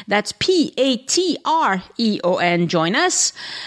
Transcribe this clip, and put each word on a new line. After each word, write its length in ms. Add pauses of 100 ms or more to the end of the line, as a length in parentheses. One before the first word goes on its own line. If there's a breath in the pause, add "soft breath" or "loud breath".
That's 300
P 360
A 220
T 480
R 360 (160)
E 280
O 100
N, 320
join 300
us. 340 (360 loud breath)